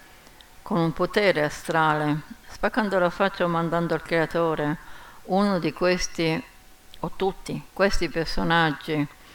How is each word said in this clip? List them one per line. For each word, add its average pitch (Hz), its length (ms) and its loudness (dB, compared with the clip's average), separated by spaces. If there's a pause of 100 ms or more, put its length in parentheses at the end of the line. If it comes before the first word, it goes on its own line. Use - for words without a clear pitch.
(600)
con 175 180 -2
un 165 120 2
potere 175 500 2
astrale, 151 840 0 (260)
spaccando 202 500 0
la 175 100 4
faccia 190 360 0
o - 20 2
mandando 170 460 0
al 151 80 -2
creatore 160 760 0 (500)
uno 196 300 2
di 160 140 -2
questi, 175 720 0 (560)
o 165 160 -6
tutti 180 560 -6
questi 185 380 2
personaggi, 165 1000 0 (280)